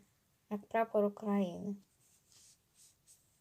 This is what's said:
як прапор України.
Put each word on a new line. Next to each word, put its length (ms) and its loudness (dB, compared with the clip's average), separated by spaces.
як 160 -6
прапор 400 2
України. 680 -2